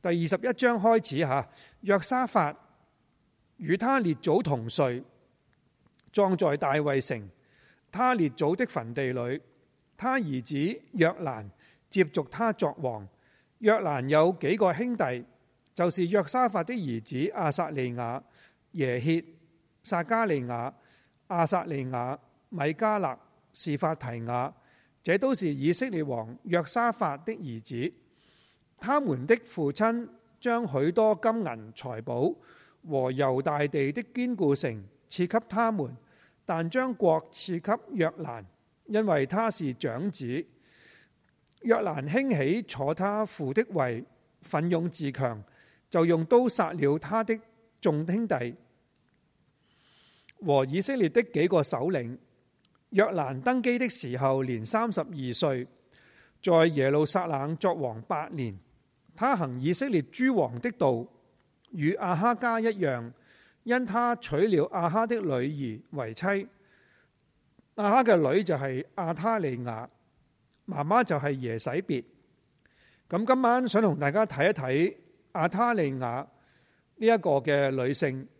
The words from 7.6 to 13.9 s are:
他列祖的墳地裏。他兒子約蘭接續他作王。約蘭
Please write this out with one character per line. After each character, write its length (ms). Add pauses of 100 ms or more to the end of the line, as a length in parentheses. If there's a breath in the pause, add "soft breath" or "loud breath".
他 220
列 160
祖 260
的 100
墳 280
地 200
裏。 280 (560)
他 220
兒 240
子 380 (100)
約 180 (120)
蘭 280 (400 soft breath)
接 140
續 240
他 240
作 300
王。 260 (520 soft breath)
約 200
蘭 300